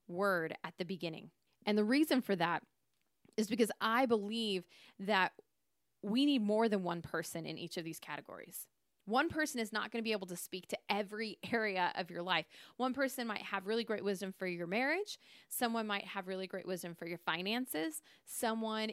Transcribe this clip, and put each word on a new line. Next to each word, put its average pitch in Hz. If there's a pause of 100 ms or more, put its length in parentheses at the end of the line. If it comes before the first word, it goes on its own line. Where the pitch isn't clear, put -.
word 175
at 170
the 180
beginning. 170 (340)
And 208
the 214
reason 269
for 196
that 170 (760)
is 214
because 214 (100)
I 226
believe 214 (340)
that 190 (720)
we 233
need 269
more 214
than 196
one 175
person 165
in 156
each 170
of 170
these 160
categories. - (380)
One 262
person 302
is 214
not 214
gonna 233
be 220
able 190
to 180
speak -
to - (120)
every 208
<laughs> -
area 202
of 180
your 175
life. 175 (320)
One 254
person 254
might 208
have 190
really 226
great 208
wisdom 196
for 190
your 175
marriage. 277 (280)
Someone 226
might 202
have 190
really 190
great 185
wisdom 175
for 170
your 170
finances. 247 (240)
Someone, 220